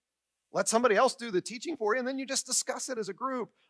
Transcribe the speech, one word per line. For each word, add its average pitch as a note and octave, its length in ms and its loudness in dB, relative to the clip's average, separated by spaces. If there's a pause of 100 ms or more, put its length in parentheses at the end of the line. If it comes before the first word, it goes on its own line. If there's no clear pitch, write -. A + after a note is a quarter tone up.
(520)
Let F#3+ 160 0
somebody A3+ 280 4
else A#3+ 180 6
do A#3 160 -8
the F3+ 100 2
teaching B3+ 360 -8
for G#3+ 180 0
you, B3+ 40 0
and B3 100 -2
then C4+ 100 -4
you C4+ 60 -6
just C4 220 -4
discuss B3 420 -2
it B3+ 100 -6
as G3 100 -4
a G3 40 -6
group. B3+ 380 -4 (200)